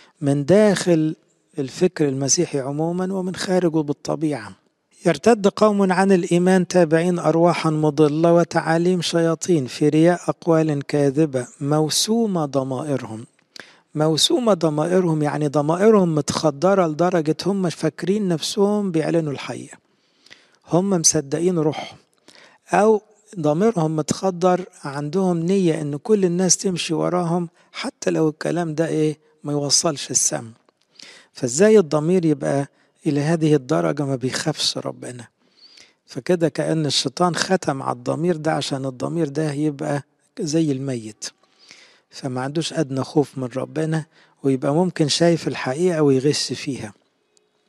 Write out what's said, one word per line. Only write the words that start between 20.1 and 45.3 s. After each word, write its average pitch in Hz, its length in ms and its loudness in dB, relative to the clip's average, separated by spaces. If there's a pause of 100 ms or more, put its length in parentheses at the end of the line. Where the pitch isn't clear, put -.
هم 190 220 0
مصدقين 160 680 0
روحهم، - 380 -4 (760)
أو 208 300 4 (380)
ضميرهم 160 560 2
متخدر، 180 720 0 (180)
عندهم 151 540 -2
نية 165 440 0
إن 147 160 -6
كل 202 280 2
الناس 175 320 2
تمشي 180 360 -4
وراهم 165 560 -2 (220)
حتى - 380 -6
لو 160 200 2
الكلام 156 460 -4
ده 160 120 -2
إيه 151 320 -2 (240)
ما 143 80 -6
يوصلش 143 600 -2
السما. 120 400 -4 (840)
فإزاي 190 460 4
الضمير 160 460 2
يبقى 143 420 0 (400)
إلى 147 120 0
هذه 156 360 2
الدرجة 147 500 0
ما 135 100 -2
بيخافش 131 600 -4
ربنا؟ 123 500 -12 (800)
فكده 165 440 -2
كأن 160 360 -2
الشيطان 156 500 -2
ختم 147 480 -2
على 131 120 -4
الضمير 135 420 -2
ده 156 160 -2
عشان 139 320 -4
الضمير 139 420 -4
ده 151 240 -4
يبقى 143 520 -4 (360)
زي 160 320 0
الميت، 131 540 -8 (840)
فما 127 320 -8
عندوش 147 320 -6
أدنى 131 300 -4
خوف - 340 -2
من 127 180 -6
ربنا، 151 500 -4 (380)
ويبقى 139 300 0
ممكن 165 340 0
شايف 165 400 2